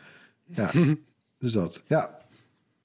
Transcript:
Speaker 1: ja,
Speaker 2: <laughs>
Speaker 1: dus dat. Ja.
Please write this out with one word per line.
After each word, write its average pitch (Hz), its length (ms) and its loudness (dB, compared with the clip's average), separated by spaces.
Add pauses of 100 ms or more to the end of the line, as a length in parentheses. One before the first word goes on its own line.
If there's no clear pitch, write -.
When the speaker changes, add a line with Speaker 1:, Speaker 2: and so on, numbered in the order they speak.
(460)
Speaker 1:
ja, 180 240 -4 (340)
Speaker 2:
<laughs> - 340 -20
Speaker 1:
dus 123 140 -4
dat. 90 340 -4
Ja. 156 340 -2 (640)